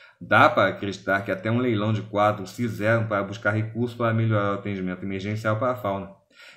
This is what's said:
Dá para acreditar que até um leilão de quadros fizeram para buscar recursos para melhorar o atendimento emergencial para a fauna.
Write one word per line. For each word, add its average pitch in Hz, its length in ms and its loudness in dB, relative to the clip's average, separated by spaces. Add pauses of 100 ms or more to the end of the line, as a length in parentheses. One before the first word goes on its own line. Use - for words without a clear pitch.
(200)
Dá 131 300 6
para 101 200 4
acreditar 98 520 -2
que 104 80 -6
até 95 180 -2
um 120 120 2
leilão 110 320 0
de 101 100 -2
quadros 104 500 0
fizeram 110 540 0
para 101 160 -2
buscar 104 300 -2
recursos 113 440 -4
para 117 160 0
melhorar 110 380 2
o 101 80 0
atendimento 92 460 -6
emergencial 107 540 -2
para 127 140 0
a 123 40 -4
fauna. 98 340 -4 (460)